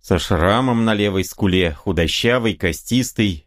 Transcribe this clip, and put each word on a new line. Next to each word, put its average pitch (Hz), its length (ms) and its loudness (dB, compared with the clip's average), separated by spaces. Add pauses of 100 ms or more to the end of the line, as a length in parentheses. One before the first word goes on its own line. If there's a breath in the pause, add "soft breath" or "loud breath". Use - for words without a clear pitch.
со 92 180 0
шрамом 113 680 0
на 110 80 2
левой 101 300 0
скуле, 92 480 0
худощавый, 101 840 0
костистый, 98 920 -2